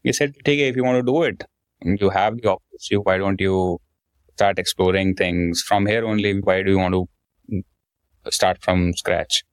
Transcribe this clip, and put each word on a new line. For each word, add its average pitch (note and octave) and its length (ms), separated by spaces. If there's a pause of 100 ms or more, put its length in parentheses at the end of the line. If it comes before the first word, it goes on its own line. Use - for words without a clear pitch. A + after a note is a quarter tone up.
He B2+ 100
said, C#3+ 260
"Okay, C#3+ 300
if B2 80
you B2+ 80
want B2+ 140
to B2 40
do C#3+ 200
it, A2+ 200 (400)
you G2 280
have G#2 260
the A2 140
office, - 380
you, G2+ 120
why F#2+ 160
don't G2 240
you F#2 360 (580)
start G2+ 220
exploring F#2 580
things F2 460
from G2+ 240
here A2+ 200
only? G2+ 340
Why F#2+ 240
do F#2+ 80
you G2 60
want F#2 160
to - 680 (680)
start F#2 300
from F2 320
scratch?" - 580